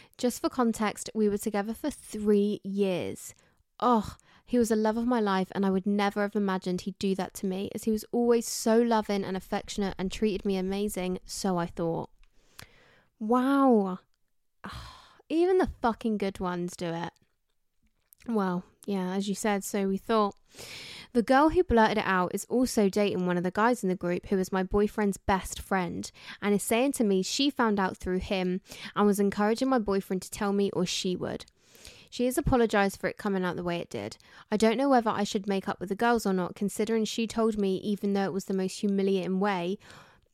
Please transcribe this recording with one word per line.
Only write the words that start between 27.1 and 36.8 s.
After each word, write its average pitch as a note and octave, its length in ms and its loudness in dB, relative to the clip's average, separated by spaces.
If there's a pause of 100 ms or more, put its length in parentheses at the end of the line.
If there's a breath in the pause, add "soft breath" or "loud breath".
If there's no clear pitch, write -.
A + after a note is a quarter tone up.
she C#4 280 0
found A3 280 2
out F#3 180 -2
through F#3 220 -4
him F#3 420 -2 (360 loud breath)
and G3+ 100 4
was G3+ 140 4
encouraging G#3 480 0
my C4 100 4
boyfriend G3 440 -2
to - 80 -16
tell G3+ 220 -2
me G3+ 200 2
or F3+ 120 0
she F3+ 320 -2
would." - 300 -8 (640 loud breath)
She A#3+ 140 -2
has B3+ 100 -2
apologised A3 640 2
for F#3+ 60 -4
it - 100 -4
coming G3 280 -2
out F3+ 100 -2
the - 80 -6
way E3+ 160 -2
it - 100 -8
did. G#2+ 300 -10 (320 loud breath)
I G#3+ 60 2
don't A3 200 4
know C#4 120 2
whether A#3 220 4
I G3 120 -2
should G3+ 240 -2
make G3 220 -2
up G3+ 100 -6
with F#3 100 -8
the G3 60 -4
girls A#3 320 2
or G3 60 2
not, F#3 240 -2
considering A3 480 -2